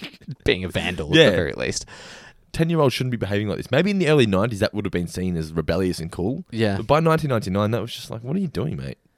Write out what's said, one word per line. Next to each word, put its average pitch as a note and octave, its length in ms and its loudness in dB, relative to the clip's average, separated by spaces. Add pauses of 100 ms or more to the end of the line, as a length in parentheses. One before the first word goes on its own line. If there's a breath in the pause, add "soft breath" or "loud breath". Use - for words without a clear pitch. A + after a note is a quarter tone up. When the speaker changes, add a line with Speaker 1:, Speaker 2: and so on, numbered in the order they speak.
(220)
Speaker 1:
<laughs> - 240 -12
being F#2 180 2
a F2+ 60 -4
vandal, E2+ 440 -4
Speaker 2:
Yeah. D#3+ 100 10
Speaker 1:
at C3 80 8
the F2+ 40 2
very E2 180 0
least. - 320 -6 (680 loud breath)
Speaker 2:
Ten-year-olds D#3+ 440 2
shouldn't B2+ 160 -2
be A#2+ 60 -2
behaving G2+ 300 -2
like F2+ 100 -2
this. - 120 -8
Maybe F3 220 2
in G3 80 0
the E3 80 2
early D3+ 180 6
nineties G2+ 340 2
that G2+ 140 0
would G2+ 120 -2
have F2+ 60 -4
been F2 160 -2
seen F2+ 300 -4
as D#2+ 160 -6
rebellious E2 460 0
and E2 120 -8
cool. B2 380 -4
Speaker 1:
Yeah. A2 280 0
Speaker 2:
But G#2+ 100 -6
by D3 120 4
nineteen D#3+ 300 2
ninety-nine, G#2 420 0
that A2+ 100 0
was A#2 120 -10
just - 160 -14
like, A2+ 140 -10
"What C3+ 120 -6
are G3 40 -2
you G3 80 -2
doing, - 280 -4
mate?" C2+ 220 -8 (200)